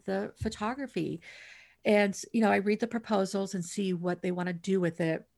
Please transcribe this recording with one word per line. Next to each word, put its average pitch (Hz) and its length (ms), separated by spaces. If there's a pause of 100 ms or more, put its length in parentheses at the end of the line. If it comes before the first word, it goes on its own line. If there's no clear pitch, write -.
the 196 320
photography. 220 840 (640)
And, 208 360 (120)
you 226 100
know, 202 80
I 202 60
read 208 240
the 233 80
proposals 196 640
and 180 100
see 190 300
what 175 260
they 180 120
wanna 180 200
do 190 280
with 170 200
it. 165 260 (120)